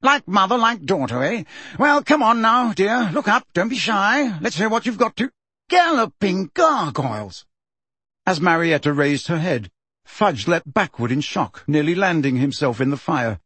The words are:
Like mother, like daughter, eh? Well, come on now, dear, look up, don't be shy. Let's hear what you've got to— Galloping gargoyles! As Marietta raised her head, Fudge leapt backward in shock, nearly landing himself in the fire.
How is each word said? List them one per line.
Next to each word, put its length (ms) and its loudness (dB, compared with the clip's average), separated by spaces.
Like 240 2
mother, 300 2
like 300 0
daughter, 360 -2
eh? 220 -4
Well, 240 2
come 200 2
on 180 2
now, 320 2
dear, 400 0
look 160 -2
up, 240 2
don't 160 -2
be 80 -4
shy. 640 0
Let's 160 -4
hear 140 0
what 160 -2
you've 100 -4
got 200 0
to— 140 -4
Galloping 880 2
gargoyles! 920 -2
As 160 0
Marietta 540 2
raised 320 0
her 120 -2
head, 320 -2
Fudge 420 0
leapt 240 0
backward 400 -2
in 80 0
shock, 460 -6
nearly 280 2
landing 420 0
himself 440 -2
in 80 2
the 80 0
fire. 500 -4